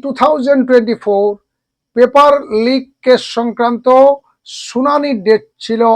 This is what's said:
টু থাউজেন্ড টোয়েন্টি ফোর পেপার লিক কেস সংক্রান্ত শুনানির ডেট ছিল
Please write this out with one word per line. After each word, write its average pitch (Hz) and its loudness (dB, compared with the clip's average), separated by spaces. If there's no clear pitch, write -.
টু 277 -8
থাউজেন্ড 277 0
টোয়েন্টি 240 0
ফোর 202 -2
পেপার 277 4
লিক 262 -2
কেস 254 2
সংক্রান্ত 233 -4
শুনানির 285 -4
ডেট 214 2
ছিল 226 -4